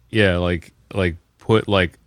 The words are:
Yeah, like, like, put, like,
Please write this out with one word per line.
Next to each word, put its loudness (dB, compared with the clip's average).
Yeah, 2
like, -4
like, -2
put, 0
like, 0